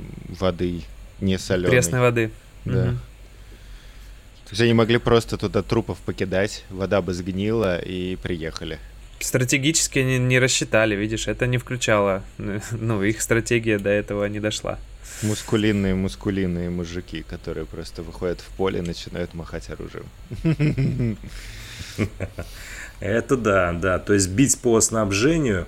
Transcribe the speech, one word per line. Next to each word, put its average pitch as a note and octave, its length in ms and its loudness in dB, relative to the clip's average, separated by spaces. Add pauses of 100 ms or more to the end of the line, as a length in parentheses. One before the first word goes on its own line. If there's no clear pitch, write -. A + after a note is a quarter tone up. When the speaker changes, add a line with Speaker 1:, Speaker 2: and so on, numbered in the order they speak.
(400)
Speaker 1:
воды F2 440 0 (380)
не F#2+ 180 2
соленой. F#2 320 2
Speaker 2:
Пресной B2 300 4
воды. A#2 280 4 (360)
Speaker 1:
Да. B2 200 2
Speaker 2:
Мгм. B2 140 0 (1500)
Speaker 1:
То - 60 -18
есть G2 100 0
они A#2 120 6
могли A#2 260 6
просто A#2 380 4
туда F#2+ 260 0
трупов A2 340 0
покидать, F#2+ 720 -2
вода F#2+ 320 0
бы F2+ 120 0
сгнила, F#2+ 680 0
и F2+ 360 -4
приехали. D#2+ 640 -6 (420)
Speaker 2:
Стратегически C#3 800 2
не, C3 200 2
не B2+ 180 4
рассчитали, A#2 580 4
видишь, G#2+ 320 -2
это G#2+ 200 0
не B2 100 2
включало, G#2 680 2 (240)
<laughs> G#2 240 -6
ну, A2+ 300 -2
их A2 220 0
стратегия A2+ 560 2
до G2 100 0
этого G2+ 360 0
не G#2 140 -4
дошла. G#2 380 -4 (460)
Speaker 1:
Мускулинные, G#2 720 2
мускулинные F#2+ 720 -2
мужики, F2 580 -6
которые D#2+ 380 -8
просто E2 380 -10
выходят E2+ 360 -4
в - 160 -16
поле F#2+ 240 0
и - 40 -4
начинают F2 500 -6
махать D#2+ 380 -10
оружием. E2 340 -12 (380)
<laughs> C3 720 0 (1800)
Speaker 3:
Это A2 380 2
да, G2 360 4
да. F2+ 260 2
То - 140 2
есть F#2+ 160 4
бить A2 300 4
по A2+ 200 4
снабжению, A2 880 2